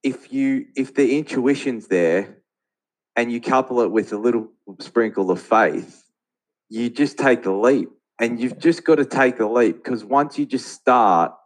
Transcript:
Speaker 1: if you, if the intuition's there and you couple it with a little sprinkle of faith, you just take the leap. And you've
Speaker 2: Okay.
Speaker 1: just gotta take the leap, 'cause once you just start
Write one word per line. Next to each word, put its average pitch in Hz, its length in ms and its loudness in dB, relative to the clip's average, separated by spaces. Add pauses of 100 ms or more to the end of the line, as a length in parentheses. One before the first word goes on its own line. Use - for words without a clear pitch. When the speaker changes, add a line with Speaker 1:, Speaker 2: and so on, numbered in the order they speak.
Speaker 1:
if - 300 -8
you, 135 340 -2 (100)
if 131 180 -6
the 139 240 2
intuition's 135 680 -2
there 90 500 0 (760)
and 120 160 -2
you 117 80 -6
couple 127 400 0
it 98 100 0
with 110 220 -2
a 104 60 -6
little 113 300 -2 (320)
sprinkle 101 500 -2
of 90 100 -2
faith, - 640 -2 (640)
you 117 220 -6
just - 280 -2
take 127 240 2
the 95 100 -2
leap. 117 380 0 (280)
And 117 220 -2
you've 123 120 -4
Speaker 2:
Okay. - 80 -18
Speaker 1:
just 165 240 0
gotta 147 200 4
take 131 320 0
the 110 100 0
leap, 117 380 0
'cause 120 200 -6
once 143 340 0
you 147 80 -2
just 127 220 -6
start 104 640 2 (140)